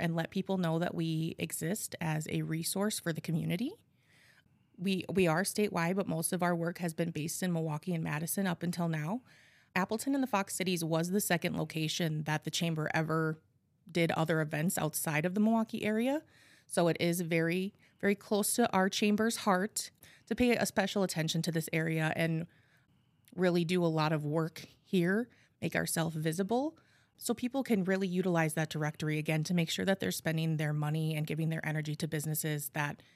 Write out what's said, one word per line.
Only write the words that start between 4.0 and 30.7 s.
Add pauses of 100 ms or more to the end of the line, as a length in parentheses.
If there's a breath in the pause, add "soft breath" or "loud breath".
We,
we
are
statewide,
but
most
of
our
work
has
been
based
in
Milwaukee
and
Madison
up
until
now. (540 soft breath)
Appleton
and
the
Fox
Cities
was
the
second
location
that
the
chamber
ever (520)
did
other
events
outside
of
the
Milwaukee
area. (460 loud breath)
So
it
is
very, (260 soft breath)
very
close
to
our
chamber's
heart (360 loud breath)
to
pay
a
special
attention
to
this
area
and (880 soft breath)
really
do
a
lot
of
work (180)
here, (320 soft breath)
make
ourselves
visible, (420 soft breath)
so
people
can
really
utilize
that
directory
again
to
make
sure
that
they're
spending
their